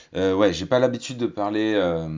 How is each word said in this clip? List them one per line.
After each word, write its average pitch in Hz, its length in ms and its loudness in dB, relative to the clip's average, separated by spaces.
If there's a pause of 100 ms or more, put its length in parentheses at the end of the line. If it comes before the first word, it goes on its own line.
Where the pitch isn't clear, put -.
(160)
Euh, 95 180 2
ouais, 95 200 4
j'ai 85 100 -6
pas 127 140 2
l'habitude 123 400 0
de 117 80 0
parler, 107 480 -2
euh, 85 440 0